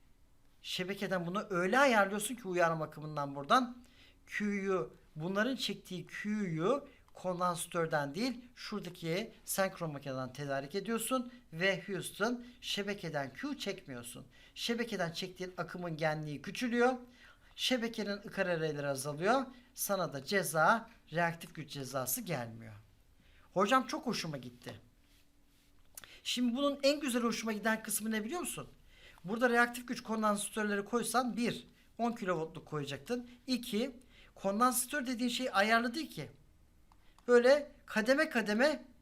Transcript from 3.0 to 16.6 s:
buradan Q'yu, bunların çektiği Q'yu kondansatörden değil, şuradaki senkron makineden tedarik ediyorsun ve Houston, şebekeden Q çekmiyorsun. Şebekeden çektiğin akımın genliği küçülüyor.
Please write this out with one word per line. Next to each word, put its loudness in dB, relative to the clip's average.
buradan 4
Q'yu, -2
bunların 0
çektiği -6
Q'yu 0
kondansatörden 0
değil, -2
şuradaki -6
senkron -2
makineden -6
tedarik -4
ediyorsun -2
ve 2
Houston, -4
şebekeden -4
Q -6
çekmiyorsun. -8
Şebekeden -2
çektiğin -8
akımın -6
genliği -2
küçülüyor. 2